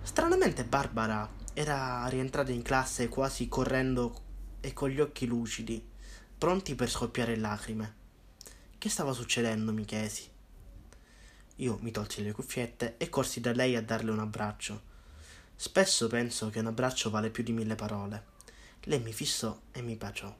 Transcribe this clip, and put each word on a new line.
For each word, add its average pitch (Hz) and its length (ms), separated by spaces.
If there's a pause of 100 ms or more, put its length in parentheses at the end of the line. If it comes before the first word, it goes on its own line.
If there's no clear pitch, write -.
Stranamente 339 600
Barbara 110 640 (240)
era 131 540
rientrata 131 440
in 120 100
classe 127 480
quasi 131 400
correndo 127 720 (400)
e 135 100
con 139 180
gli 135 120
occhi 147 260
lucidi, 113 580 (520)
pronti 170 380
per 120 140
scoppiare 117 440
in 110 80
lacrime. 107 540 (800)
"Che - 120
stava 143 220
succedendo?", 113 640
mi 107 120
chiesi. 107 440 (1300)
Io 120 240
mi 113 100
tolsi 104 320
le 104 80
cuffiette 117 680
e 165 120
corsi 131 300
da 120 120
lei 127 240
a 110 80
darle 110 280
un 107 80
abbraccio. 107 720 (640)
Spesso - 520
penso 117 420
che 110 100
un 113 80
abbraccio 123 440
vale 107 180
più 117 140
di 113 100
mille 110 220
parole. 104 500 (600)
Lei 147 140
mi 113 140
fissò 113 440 (140)
e 127 100
mi 117 140
baciò. 101 440